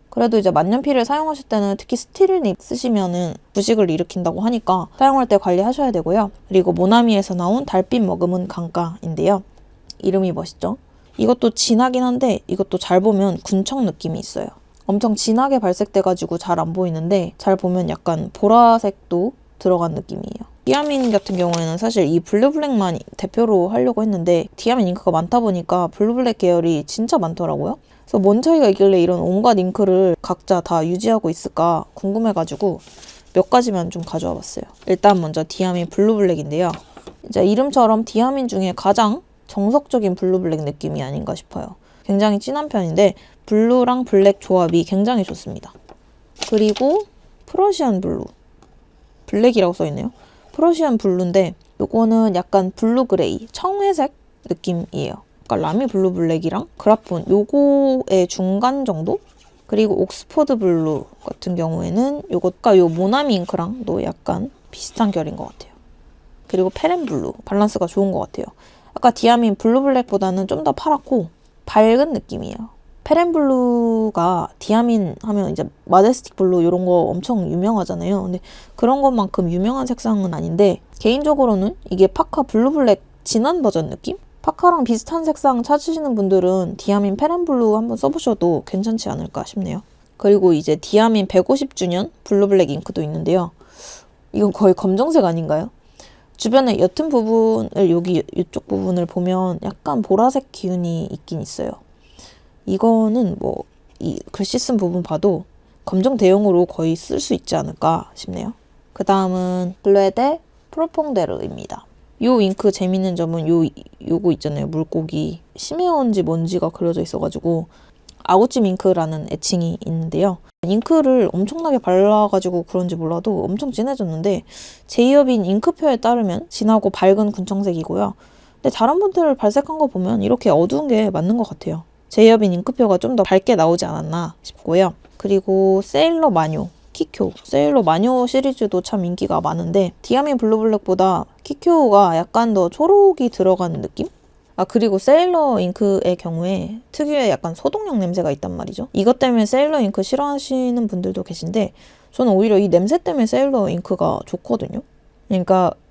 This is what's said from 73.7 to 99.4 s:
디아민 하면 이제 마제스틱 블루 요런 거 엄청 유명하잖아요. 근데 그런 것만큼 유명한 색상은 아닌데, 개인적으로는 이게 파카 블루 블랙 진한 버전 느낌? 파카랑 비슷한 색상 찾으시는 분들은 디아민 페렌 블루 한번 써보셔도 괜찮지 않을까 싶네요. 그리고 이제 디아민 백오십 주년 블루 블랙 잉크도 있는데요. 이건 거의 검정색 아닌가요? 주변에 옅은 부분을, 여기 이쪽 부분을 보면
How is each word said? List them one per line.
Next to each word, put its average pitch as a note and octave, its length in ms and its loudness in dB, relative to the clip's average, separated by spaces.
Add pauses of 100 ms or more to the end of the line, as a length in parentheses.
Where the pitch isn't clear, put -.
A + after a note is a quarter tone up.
디아민 A3 640 0
하면 G#3 260 -2
이제 - 140 -4 (220)
마제스틱 G#3 500 2
블루 F3+ 280 2
요런 F3+ 220 0
거 F3+ 60 2 (180)
엄청 F#3 420 -4
유명하잖아요. F#3 720 -2
근데 F3+ 180 -6 (360)
그런 C4 260 2
것만큼 G#3 500 0
유명한 A#3+ 360 -2
색상은 G#3 480 -2
아닌데, E3+ 440 2 (200)
개인적으로는 B3+ 760 2 (140)
이게 F#3+ 160 4
파카 - 380 0
블루 B3 280 2
블랙 B3+ 300 2 (220)
진한 C#4 400 0
버전 E3 260 -2
느낌? - 280 -10 (240)
파카랑 E4+ 420 0
비슷한 A#3+ 420 -4
색상 C4+ 380 0
찾으시는 D4 520 -2
분들은 F#3 640 0
디아민 G3+ 400 0
페렌 E4+ 280 0
블루 A#3+ 300 2
한번 A3+ 220 -4
써보셔도 A3+ 680 0
괜찮지 A3 440 -4
않을까 D3+ 360 -8
싶네요. F#3 360 -8 (360)
그리고 G3 360 6
이제 D3+ 220 0
디아민 G#3+ 520 2
백오십 C4+ 480 0
주년 F3+ 360 -2 (120)
블루 G3+ 240 2
블랙 F#3+ 220 4
잉크도 D3+ 340 -6
있는데요. E3 480 -2 (840)
이건 G#3 200 2
거의 G3 200 4
검정색 A3+ 520 2
아닌가요? E3 460 -2 (640)
주변에 A#3+ 400 2
옅은 D4+ 320 0
부분을, A3 800 2
여기 E3+ 340 0 (100)
이쪽 - 340 -6
부분을 F#3 400 -2
보면 F#3 560 -2